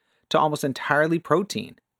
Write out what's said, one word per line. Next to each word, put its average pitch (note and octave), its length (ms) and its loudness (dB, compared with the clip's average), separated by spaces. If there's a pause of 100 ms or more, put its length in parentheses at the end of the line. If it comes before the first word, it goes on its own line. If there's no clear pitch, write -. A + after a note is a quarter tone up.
(300)
to D#3 80 2
almost D3+ 260 0
entirely D3+ 540 0
protein, D#3+ 580 -2 (240)